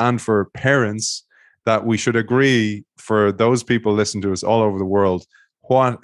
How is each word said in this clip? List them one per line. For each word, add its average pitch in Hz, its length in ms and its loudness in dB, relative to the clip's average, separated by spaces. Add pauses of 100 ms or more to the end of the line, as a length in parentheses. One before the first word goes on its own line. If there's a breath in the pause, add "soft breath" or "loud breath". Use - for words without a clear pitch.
and 120 180 0
for 104 360 -2
parents, 117 720 -2 (400 soft breath)
that 110 180 0
we 113 140 0
should 117 180 0
agree, 113 640 0 (140)
for 104 340 0
those 113 320 0
people 110 300 -2
listening 104 300 -2
to 98 100 -2
us 87 100 -4
all 113 200 0
over 101 160 0
the 98 60 -4
world, 95 420 0 (340 soft breath)
what 127 440 0